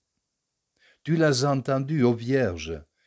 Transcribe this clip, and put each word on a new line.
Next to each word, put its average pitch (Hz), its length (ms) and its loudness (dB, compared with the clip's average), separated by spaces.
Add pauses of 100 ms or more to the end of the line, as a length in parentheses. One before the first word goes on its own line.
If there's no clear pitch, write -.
(1040)
Tu 160 120 0
l'as 147 280 2
entendu, 139 600 0
ô 120 100 4
Vierge, 101 640 -4 (260)